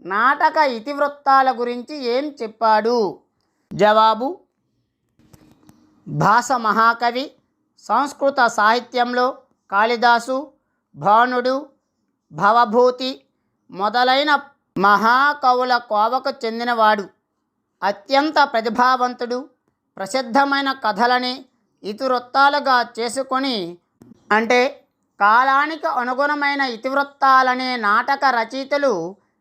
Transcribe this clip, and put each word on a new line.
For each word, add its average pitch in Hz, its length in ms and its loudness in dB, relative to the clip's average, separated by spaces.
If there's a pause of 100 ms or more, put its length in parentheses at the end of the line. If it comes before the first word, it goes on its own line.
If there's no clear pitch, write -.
నాటక 285 560 0
ఇతివృత్తాల 269 920 0
గురించి 240 520 -8
ఏం 277 380 -4
చెప్పాడు? 220 760 0 (540)
జవాబు, 220 680 2 (1700)
భాస 190 440 2
మహాకవి, 233 800 0 (460)
సంస్కృత 269 680 0
సాహిత్యంలో 240 920 0 (340)
కాళిదాసు, 240 800 0 (440)
భానుడు, 247 760 0 (600)
భవభూతి 240 960 0 (440)
మొదలైన 254 680 0 (380)
మహాకవుల 247 1000 2
కోవకు 240 680 -4
చెందినవాడు. 226 600 0 (800)
అత్యంత 269 600 -2
ప్రతిభావంతుడు. 247 1080 -2 (480)
ప్రసిద్ధమైన 269 720 -2
కథలని 247 760 -2 (380)
ఇతివృత్తాలుగా 254 1040 0 (100)
చేసుకొని, 240 760 -6 (540)
అంటే 247 520 0 (360)
కాలానికి 269 680 2
అనుగుణమైన 285 760 -2
ఇతివృత్తాలనే 262 1160 0
నాటక 226 420 0 (100)
రచయితలు 247 840 -4 (260)